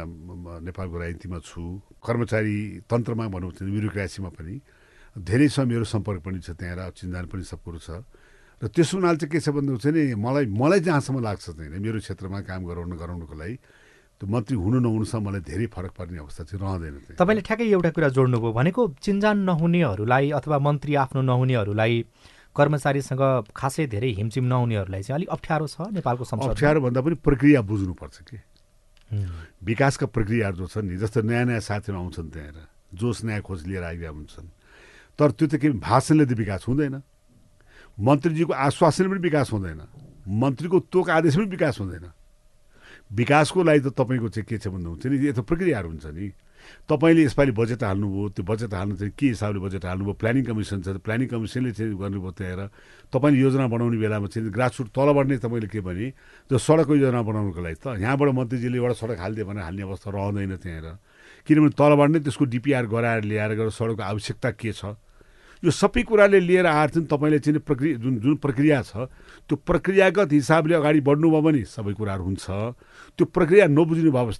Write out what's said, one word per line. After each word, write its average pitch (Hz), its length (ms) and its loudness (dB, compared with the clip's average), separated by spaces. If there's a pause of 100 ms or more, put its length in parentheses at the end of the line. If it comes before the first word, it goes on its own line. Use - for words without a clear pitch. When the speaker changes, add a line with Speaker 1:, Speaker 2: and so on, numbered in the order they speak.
Speaker 1:
म, 85 560 -14
नेपालको 90 320 -10
राजनीतिमा 85 480 -8
छु, - 160 -14 (400)
कर्मचारी 107 880 -4
तन्त्रमा 113 400 -2
भनौँ 90 240 -8
चाहिँ 95 160 -10
ब्युरोक्रेसीमा 98 640 -6
पनि 82 220 -14 (640)
धेरै 104 300 2
समय 135 180 0
मेरो 117 180 0
सम्पर्क 101 380 -4
पनि 92 180 -8
छ 87 140 -14
त्यहाँ 87 240 -10
र 90 160 -10
चिन्जान 90 320 -10
पनि 92 160 -10
सब 85 200 -14
कुरो 82 160 -14
छ। - 120 -16 (720)
र 120 40 -4
त्यस 170 320 0
हुनाले 175 200 2
चाहिँ 151 120 -6
के 165 80 -2
छ 147 160 0
भन्दा 139 240 -2
चाहिँ 143 160 0
नि 147 240 0
मलाई, 131 280 0
मलाई 131 340 2
जहाँसम्म 139 420 0
लाग्छ 101 320 -8
चाहिँ 76 160 -14
नि 85 80 -10
मेरो 110 240 -4
क्षेत्रमा 95 400 -10
काम 92 240 -10
गराउन, 85 320 -8
गराउनको 82 360 -10
लागि 85 220 -10 (600)
त्यो - 80 -10
मन्त्री 117 320 -2
हुनु 104 240 2
नहुनुसम्म 110 480 0
मलाई 98 160 -4
धेरै 98 240 -4
फरक 90 240 -10
पर्ने 87 240 -12
अवस्था 76 240 -12
चाहिँ 92 160 -10
रहँदैन 90 360 -6 (120)
त्यहाँ। - 160 -6
Speaker 2:
तपाईँले 202 240 2
ठ्याक्कै 226 240 -2
एउटा 180 240 4
कुरा 156 140 4 (100)
जोड्नुभयो 120 320 4
भनेको 151 320 2 (160)
चिन्जान 208 380 2 (100)
नहुनेहरूलाई 143 880 2
अथवा 147 240 0
मन्त्री 143 400 0
आफ्नो 135 240 0
नहुनेहरूलाई 120 720 2 (560)
कर्मचारीसँग 139 720 2 (320)
खासै 143 320 -2
धेरै 117 320 -2
हिमचिम 113 320 -2
नहुनेहरूलाई 104 520 0
चाहिँ 127 200 -4
अलिक - 80 -8
अप्ठ्यारो 156 400 -4
छ 165 240 -10
नेपालको 123 320 -2
संसदमा। 127 240 -2
Speaker 1:
अप्ठ्यारो 147 320 4
भन्दा 123 240 0
पनि 170 80 2
प्रक्रिया 143 480 6
बुझ्नुपर्छ 95 540 -4 (100)
के। 113 120 -18 (760)
Speaker 2:
हुँ। 98 160 -4 (320)
Speaker 1:
विकासका 135 480 0
प्रक्रियाहरू 107 460 -2
जो 90 100 -8
छन् 101 240 -6
नि, 90 80 -6
जस्तो 110 240 0
नयाँ 120 240 2
नयाँ 117 160 0
साथीहरू 101 400 -6
आउँछन् 82 320 -8
त्यहाँ, 76 320 -16 (320)
जोस 113 240 -2
नयाँ 107 240 -4
खोज 90 240 -8
लिएर 95 160 -6
आइरहेका 85 240 -8
हुन्छन्, 76 380 -16 (680)
तर 147 160 4
त्यो 160 160 0
त 143 160 0
के 151 160 4
भाषणले 143 480 4
त 123 80 0
विकास 101 320 -4
हुँदैन, 135 280 -2 (1080)
मन्त्रीजीको 151 480 2
आश्वासनले 147 600 2
पनि 190 120 -4
विकास 151 320 2
हुँदैन, 87 260 -6 (460)
मन्त्रीको 135 520 0 (120)
तोक 175 200 2
आदेशले 165 360 4
पनि 190 80 -6
विकास 156 240 -2
हुँदैन। 87 280 -8 (1040)
विकासको 143 540 2
लागि 151 180 6
त 135 160 -2
तपाईँको 123 320 0
चाहिँ 104 180 -8
के 110 120 -6
छ 104 100 -8
भन्नुहुन्छ 87 380 -8
नि, 135 100 0
यो 139 160 0
त 113 80 -4
प्रक्रियाहरू 143 480 -2
हुन्छ 80 240 -12
नि। 95 160 -10 (560)
तपाईँले 160 400 6
यसपालि 139 320 2
बजेट 113 240 -2
हाल्नुभयो, 101 560 -2
त्यो 104 80 -6
बजेट 104 300 -4
हाल्नु 98 260 -4
चाहिँ 101 160 -6
के 143 160 2
हिसाबले 104 260 -4
बजेट 92 300 -6
हाल्नुभयो, 95 320 -4
प्लानिङ 120 240 2
कमिसन 107 400 -4
छ, 92 40 -8 (120)
प्लानिङ 117 320 -2
कमिसनले 120 400 -4
चाहिँ 107 240 -6
गर्नुभयो 95 400 -6
त्यहाँ 92 160 -8
हेर। 92 100 -8 (460)
तपाईँले 139 320 4
योजना 135 320 4
बनाउने 117 240 0
बेलामा 107 320 -2
चाहिँ 110 240 -6
ग्रासरुट 123 400 -2
तलबाट 139 340 4
नै 135 140 0
तपाईँले 113 320 -4
के 107 80 -6
भने, 92 260 -6 (440)
जो 135 100 4
सडकको 151 340 4
योजना 131 300 4
बनाउनको 104 400 -4
लागि 82 160 -8
त - 60 -12 (100)
यहाँबाट 135 320 2
मन्त्रीजीले 123 480 -2
एउटा 123 240 0
सडक 113 180 -6
हालिदियो 104 300 -6
भने 101 160 -8
हाल्ने 95 180 -8
अवस्था 95 300 -10
रहँदैन 98 480 -4
त्यहाँ 85 160 -10
हेर, 80 100 -12 (640)
किनभने 151 240 6
तलबाट 143 400 6
नै 165 80 2
त्यसको 143 240 -2
डिपिआर 123 400 0
गराएर 113 400 0
ल्याएर 107 320 -2
गएर 110 160 -2
सडकको 113 320 -4
आवश्यकता 107 480 -4
के 110 240 -6
छ, - 80 -12 (760)
यो 170 160 2
सबै 202 320 2
कुराले 202 320 6
लिएर 180 280 4
आएर 151 280 2
चाहिँ 160 140 -2
तपाईँले 151 300 2
चाहिँ 151 200 0
प्रक्रिया, 143 400 -2
जुन, 123 220 -2
जुन 135 160 2
प्रक्रिया 139 460 2
छ, 123 280 -10 (380)
त्यो 147 80 0
प्रक्रियागत 185 760 4
हिसाबले 156 440 4
अगाडि 151 260 4
बढ्नुभयो 151 420 4
भने 151 220 4
सबै 101 340 -6
कुराहरू 98 260 -4
हुन्छ। 95 220 -4 (720)
त्यो 175 60 4
प्रक्रिया 180 420 6
नबुझ्ने 160 440 4
भयो 123 300 0